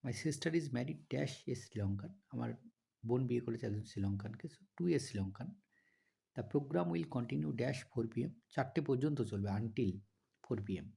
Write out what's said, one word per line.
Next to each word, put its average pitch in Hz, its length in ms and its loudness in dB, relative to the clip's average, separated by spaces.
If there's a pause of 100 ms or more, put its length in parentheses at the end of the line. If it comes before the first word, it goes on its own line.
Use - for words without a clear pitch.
My 127 80 0 (100)
sister 156 360 2
is 151 60 -4 (100)
married 135 260 -2 (120)
dash 139 220 0 (160)
a - 100 2
শ্রীলঙ্কান, 101 500 -2 (220)
আমার 120 160 -2 (540)
বোন 120 260 4
বিয়ে 120 160 2
করেছে 117 240 -2
একজন 104 220 -2
শ্রীলঙ্কানকে, 101 600 -2
so - 60 -20 (160)
to - 80 -2 (120)
a 135 100 6
শ্রীলঙ্কান। 101 440 -4 (880)
The 120 160 -4
program 147 420 2
will 165 220 0
continue 135 360 0 (100)
dash 135 180 0 (120)
four 117 220 0
P - 20 -4 (140)
M, - 20 -10 (220)
চারটে 135 260 0 (100)
পর্যন্ত 139 300 4 (120)
চলবে, 101 180 0 (100)
until 110 320 2 (520)
four 117 140 -2 (100)
P - 20 -8 (160)
M। - 120 -12